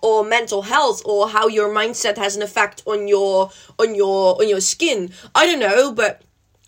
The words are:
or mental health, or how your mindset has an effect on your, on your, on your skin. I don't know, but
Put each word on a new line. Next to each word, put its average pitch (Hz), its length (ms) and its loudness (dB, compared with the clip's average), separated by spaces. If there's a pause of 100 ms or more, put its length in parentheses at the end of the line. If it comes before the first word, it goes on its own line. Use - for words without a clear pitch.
or 220 240 2
mental 220 380 -2
health, 247 420 0
or 202 240 0
how 214 200 0
your 214 200 0
mindset 214 480 -4
has 202 180 -4
an 208 60 -6
effect 202 460 -4
on 208 200 -4
your, 196 440 2 (280)
on 226 160 0
your, 196 460 2
on 220 80 2
your 190 140 0
skin. 208 500 -2 (220)
I 294 100 4
don't 330 160 0
know, 233 320 2
but 214 300 -2 (460)